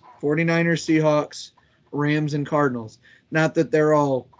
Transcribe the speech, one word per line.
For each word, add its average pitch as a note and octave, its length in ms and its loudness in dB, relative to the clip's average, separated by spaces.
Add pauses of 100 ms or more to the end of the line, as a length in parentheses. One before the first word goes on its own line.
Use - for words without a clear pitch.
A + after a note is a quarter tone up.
(200)
Forty-niners, E3 680 0
Seahawks, D#3 680 0 (400)
Rams, D3 420 -2
and D3 120 -4
Cardinals. B2+ 520 -2 (320)
Not D#3 260 0
that D3 160 0
they're D3+ 220 2
all C#3 340 0 (120)